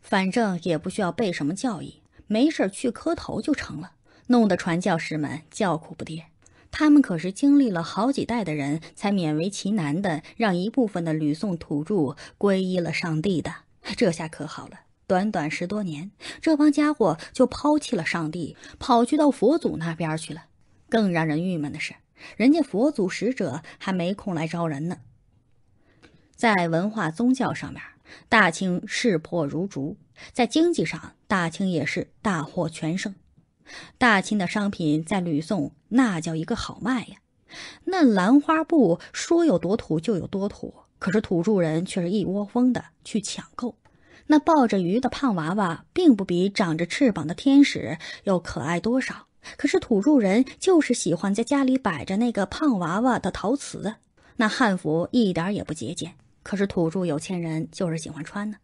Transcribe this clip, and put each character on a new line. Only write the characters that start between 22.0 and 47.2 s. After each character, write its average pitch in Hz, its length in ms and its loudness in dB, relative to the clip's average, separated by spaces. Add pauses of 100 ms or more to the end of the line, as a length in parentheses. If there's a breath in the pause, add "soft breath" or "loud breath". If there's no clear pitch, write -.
人 240 140 6
家 320 100 4
佛 262 300 0
祖 196 160 -2
使 233 280 -4
者 156 260 -4 (160 loud breath)
还 - 160 -6
没 180 180 -2
空 190 220 -6
来 160 140 -2
招 170 180 -4
人 156 220 -4
呢。 175 100 -6 (1400 soft breath)
在 196 320 2
文 170 220 0
化 196 220 -4
宗 240 200 0
教 254 220 0
上 - 180 -10
面， - 120 -16 (440 loud breath)
大 208 220 6
清 180 380 -2
势 190 320 0
破 160 260 -4
如 156 220 -6
竹； 151 300 -8 (340 loud breath)
在 240 160 0
经 330 260 2
济 220 100 0
上， - 300 -8 (140)
大 175 240 0
清 190 180 -2
也 151 160 0
是 - 240 -6 (140)
大 180 180 -2
获 165 260 -4
全 160 300 -4
胜。 196 160 -6 (840 loud breath)
大 220 220 4
清 214 180 -2
的 185 80 0
商 202 240 -2
品 156 340 0
在 190 180 -2
吕 160 180 -2
宋 143 320 -2 (160)
那 214 320 2
叫 165 160 -6
一 160 80 -4
个 233 100 -4
好 - 280 -8
卖 233 240 -4
呀。 - 120 -20 (680 loud breath)
那 359 180 2
兰 226 380 6
花 320 200 2
布 233 380 4 (140 loud breath)
说 339 320 2
有 277 120 4
多 196 200 0
土 160 240 -2
就 208 160 -2
有 175 100 -6
多 202 220 -4
土， - 240 -12 (260)
可 175 140 -2
是 214 80 2
土 170 200 0
著 196 200 2
人 165 240 0
却 - 160 -4
是 175 100 -2
一 202 140 0
窝 202 180 -4
蜂 247 300 2
的 - 100 -4 (220)
去 208 160 -4
抢 - 240 -10 (100)
购。 - 220 -8 (500 soft breath)
那 302 100 6
抱 294 300 6
着 202 120 2
鱼 185 200 0
的 262 80 -2
胖 240 280 -2
娃 160 180 -2
娃 190 400 -2
并 339 200 6
不 190 120 2
比 180 240 2
长 170 280 0
着 170 80 0
翅 226 260 2
膀 160 140 -4